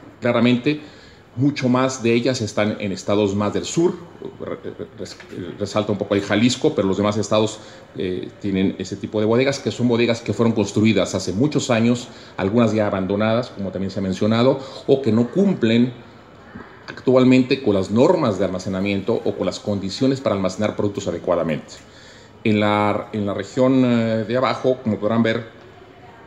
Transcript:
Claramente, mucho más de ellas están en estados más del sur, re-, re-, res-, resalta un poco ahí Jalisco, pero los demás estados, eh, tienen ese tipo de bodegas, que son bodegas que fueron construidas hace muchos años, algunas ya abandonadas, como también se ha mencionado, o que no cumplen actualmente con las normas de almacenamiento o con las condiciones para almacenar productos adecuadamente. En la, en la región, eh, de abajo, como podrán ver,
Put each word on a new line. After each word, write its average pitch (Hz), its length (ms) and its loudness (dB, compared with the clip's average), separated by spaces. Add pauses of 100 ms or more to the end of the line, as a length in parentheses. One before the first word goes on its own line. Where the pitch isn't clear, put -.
(200)
Claramente, 123 600 2 (560)
mucho 135 320 0
más 127 340 0
de 117 120 2
ellas 123 260 0
están 107 380 -2
en 101 140 -6
estados 101 420 0
más 101 180 -2
del 87 120 -4
sur, 170 320 0 (440)
re-, - 220 -8
re-, 95 240 -12 (100)
res-, 95 200 -14 (420)
resalta 107 320 -4
un 101 80 -2
poco 104 160 -2
ahí 101 60 2
Jalisco, 113 560 0
pero 98 100 2
los 95 100 0
demás 104 200 0
estados, 107 420 0 (380)
eh, 92 320 -6 (120)
tienen 95 380 0
ese 95 180 -8
tipo - 240 -4
de 107 60 0
bodegas, 131 320 2
que - 120 -4
son 120 180 0
bodegas 117 320 2
que - 120 -4
fueron 113 200 2
construidas 104 600 2
hace 92 180 -4
muchos 139 380 0
años, 117 380 2 (280)
algunas 107 360 2
ya 107 140 0
abandonadas, 101 600 0
como 98 220 -8
también 95 200 -4
se - 80 -8
ha 104 40 -4
mencionado, 113 580 2 (260)
o 135 160 4
que 110 100 2
no 120 180 2
cumplen 127 600 2 (960)
actualmente 127 760 4
con 104 120 2
las 95 160 -2
normas 127 480 4
de 101 60 0
almacenamiento 98 800 -2
o 101 100 -2
con 98 120 -4
las 87 120 -4
condiciones 107 600 -2
para 107 160 0
almacenar 98 400 -2
productos - 320 -4
adecuadamente. 82 640 -2 (720)
En 107 160 2
la, 104 520 0
en 104 140 -4
la 98 80 -4
región, 127 500 2
eh, 113 440 2
de 117 80 -2
abajo, 127 480 0
como 104 160 -2
podrán 113 240 0
ver, 113 240 0 (800)